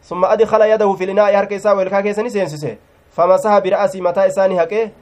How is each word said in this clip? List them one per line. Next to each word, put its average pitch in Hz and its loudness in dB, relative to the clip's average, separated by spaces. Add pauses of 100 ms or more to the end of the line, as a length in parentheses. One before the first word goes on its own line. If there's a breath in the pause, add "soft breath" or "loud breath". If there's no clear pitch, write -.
ثم 180 -2
أدخل 214 2
يده 214 2
في 185 -4
الإناء 202 4
harka 202 -2
isaa 202 0
weelkaa 196 -2
keessa 208 -4
ni 240 -4
seensise. 151 -6 (400)
فمسح 185 2
برأسه 190 -2
mataa 180 0
isaa 190 0
ni 190 -2
haqe. 202 -2 (100)